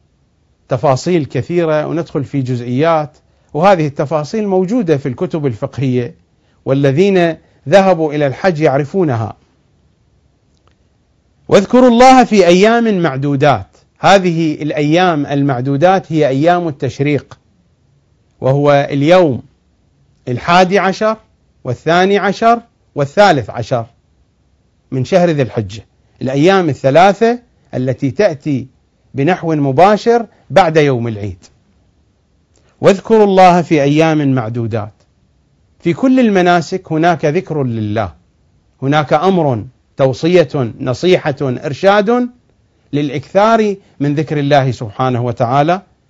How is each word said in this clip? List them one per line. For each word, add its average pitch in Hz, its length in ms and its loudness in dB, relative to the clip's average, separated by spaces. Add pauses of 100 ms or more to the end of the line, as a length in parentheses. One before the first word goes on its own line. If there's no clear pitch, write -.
(680)
تفاصيل 143 560 -2
كثيرة 151 640 -4
وندخل 151 360 -6
في 135 180 -6
جزئيات، 127 760 -2 (360)
وهذه 165 340 2
التفاصيل 156 600 -6
موجودة 185 500 0
في 135 120 -8
الكتب 156 360 -6
الفقهية، 127 720 -4 (500)
والذين 160 720 0 (320)
ذهبوا 175 440 2
إلى 147 140 0
الحج 151 320 -4
يعرفونها. 139 760 -2 (2000)
"واذكروا 220 420 4
الله 254 340 6
في 196 240 2
أيام 208 540 2
معدودات"، 135 640 0 (320)
هذه 165 540 2
الأيام 156 720 0
المعدودات 139 840 0
هي 151 160 0
أيام 165 400 0
التشريق، 139 720 -4 (1000)
وهو 139 500 2
اليوم 143 500 2 (840)
الحادي 175 520 0
عشر 214 380 -2 (460)
والثاني 175 540 0
عشر 226 440 0 (340)
والثالث 147 540 2
عشر. 120 360 -6 (1080)
من 131 120 -4
شهر 175 240 2
ذي 147 120 -2
الحجة، 107 440 -8 (360)
الأيام 156 480 0
الثلاثة 190 720 2 (340)
التي 127 380 -4
تأتي 143 560 -4 (460)
بنحو 160 420 -2
مباشر 196 720 2 (240)
بعد 160 280 2
يوم 131 300 2
العيد. 101 380 -10 (1400)
"واذكروا 196 420 2
الله 185 380 4
في 147 220 0
أيام 151 480 2
معدودات". 113 640 -4 (840)
في 170 140 -2
كل 262 260 0
المناسك 180 720 0
هناك 160 340 0
ذكر 151 380 -4
لله، 107 500 -4 (680)
هناك 143 320 0
أمر، 151 520 0 (320)
توصية، 143 840 0
نصيحة، 139 600 -2
إرشاد 196 880 -2 (640)
للإكثار 190 800 0 (240)
من 143 160 -2
ذكر 151 240 -4
الله 139 320 2
سبحانه 120 540 -4
وتعالى، 143 560 -2 (280)